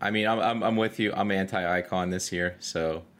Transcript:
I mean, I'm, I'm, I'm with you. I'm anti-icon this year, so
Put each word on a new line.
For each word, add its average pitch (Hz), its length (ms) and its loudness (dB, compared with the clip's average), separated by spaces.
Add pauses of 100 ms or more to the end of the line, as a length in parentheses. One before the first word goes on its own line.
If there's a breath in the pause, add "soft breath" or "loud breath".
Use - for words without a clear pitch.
I 101 100 -2
mean, 107 160 2
I'm, 113 140 2
I'm, 113 220 0
I'm 113 140 2
with 110 220 0
you. 107 160 2
I'm 104 160 2
anti-icon 90 800 0
this 92 220 -4
year, 87 280 -2
so 80 420 -4 (180)